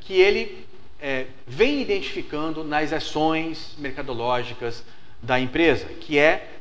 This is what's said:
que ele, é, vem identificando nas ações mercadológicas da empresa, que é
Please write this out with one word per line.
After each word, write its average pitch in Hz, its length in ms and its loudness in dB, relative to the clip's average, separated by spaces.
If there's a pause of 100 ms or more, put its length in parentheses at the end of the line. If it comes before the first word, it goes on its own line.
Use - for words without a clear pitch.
que - 140 -10
ele, 208 520 4 (320)
é, 135 280 -4 (200)
vem 247 360 2
identificando 160 840 -2
nas 151 260 0
ações 160 840 0
mercadológicas 123 1080 -2 (380)
da 127 180 2
empresa, 143 480 4
que - 320 -2
é 160 420 4